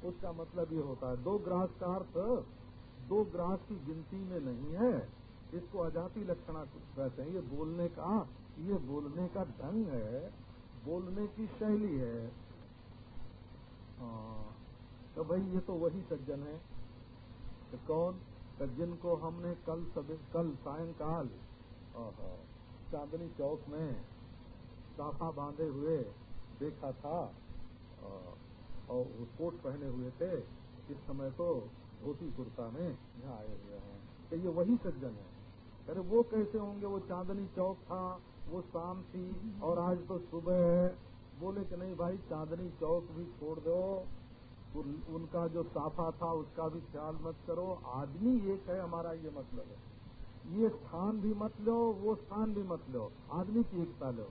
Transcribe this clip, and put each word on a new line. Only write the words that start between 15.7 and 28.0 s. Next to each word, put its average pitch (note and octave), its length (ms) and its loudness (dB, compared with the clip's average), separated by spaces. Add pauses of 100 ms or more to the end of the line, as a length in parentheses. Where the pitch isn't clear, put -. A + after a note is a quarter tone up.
वही E3+ 300 4
सज्जन C#3+ 380 -2
है। D3 200 -6 (1120)
तो - 60 -6 (100)
कौन? F3 320 4 (380)
तो C#3 80 0
जिनको E3+ 500 2
हमने E3+ 380 -2
कल E3 400 -2
सब, D#3 240 -2 (140)
कल E3+ 180 4
सायंकाल, D#3 760 -2 (680)
आहा, G#2 420 -4 (540)
चांदनी D#3+ 360 -4
चौक D3 400 0
में D3 360 -2 (920)
साफा D3 340 0
बांधे D3 360 0
हुए C#3+ 400 2 (540)
देखा C#3+ 320 -2
था, D3 260 -2
आ, C3 100 0 (1600)